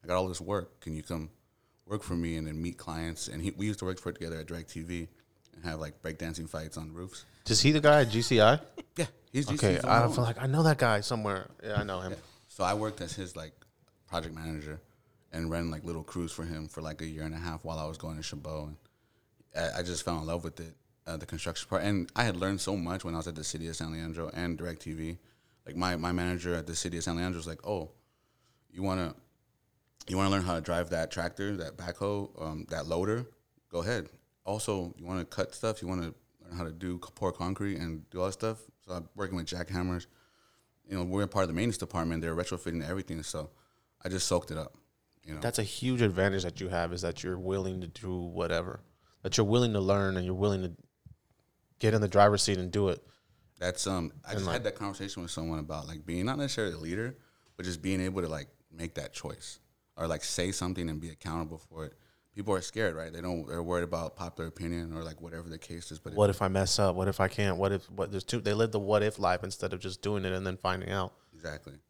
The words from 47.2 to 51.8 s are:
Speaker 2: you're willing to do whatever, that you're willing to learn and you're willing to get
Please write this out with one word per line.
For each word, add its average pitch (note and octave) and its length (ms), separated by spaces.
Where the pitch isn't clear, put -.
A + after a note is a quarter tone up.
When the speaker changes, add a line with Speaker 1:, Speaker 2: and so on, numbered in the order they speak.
Speaker 2:
you're F2+ 160
willing F#2 420
to F2 60
do F#2 280
whatever, F2 680
that - 120
you're G#2+ 120
willing A#2 260
to G2+ 60
learn F#2+ 380
and F2+ 100
you're F#2 80
willing G2 260
to F2+ 100
get A2 160